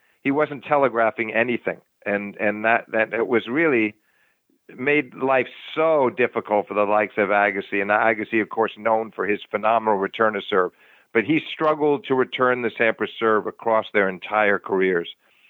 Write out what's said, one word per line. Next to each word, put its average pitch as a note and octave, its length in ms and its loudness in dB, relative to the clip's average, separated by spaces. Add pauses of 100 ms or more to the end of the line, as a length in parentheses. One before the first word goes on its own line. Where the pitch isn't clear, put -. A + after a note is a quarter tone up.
(220)
He - 80 -2
wasn't C#3 360 -2
telegraphing A#2 680 0
anything, A2+ 480 -2 (240)
and, G2+ 320 -4
and G#2 260 -2
that, A2+ 280 0
that A2 200 0
it A2 160 -2
was A2+ 200 0
really B2 480 0 (800)
made C#3+ 380 -2
life C3 320 0 (260)
so D#3 420 2
difficult G#2+ 520 -2
for G2 80 -8
the G#2 80 2
likes G#2 340 0
of G2+ 120 0
Agassi. G2+ 520 0
And G2+ 80 -4
Agassi, A2 500 0
of G#2 100 0
course, A2 280 -2
known A2 380 -2
for F#2 100 -4
his G2+ 140 -2 (100)
phenomenal A2 480 0
return G#2+ 360 0
to G2+ 140 -4
serve, F#2 240 2 (420)
but A2+ 100 4
he D3+ 160 0 (120)
struggled D3+ 540 0
to C3+ 80 -2
return B2+ 480 0
the A2+ 80 -2
Sampras A2 380 0 (100)
serve G#2+ 300 2
across A2 460 0
their G2 160 4
entire G2+ 500 0
careers, F#2 500 0 (400)